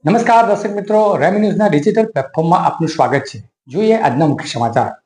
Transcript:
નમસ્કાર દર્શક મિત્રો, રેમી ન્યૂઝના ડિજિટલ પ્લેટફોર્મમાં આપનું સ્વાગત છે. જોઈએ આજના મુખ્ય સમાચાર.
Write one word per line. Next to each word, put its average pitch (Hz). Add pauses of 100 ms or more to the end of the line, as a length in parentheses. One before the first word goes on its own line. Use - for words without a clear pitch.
નમસ્કાર 226
દર્શક 202
મિત્રો, 208 (180)
રેમી 180
ન્યૂઝના 208
ડિજિટલ 202
પ્લેટફોર્મમાં 165
આપનું 165
સ્વાગત 131
છે. - (300)
જોઈએ 220
આજના 151
મુખ્ય -
સમાચાર. 117 (160)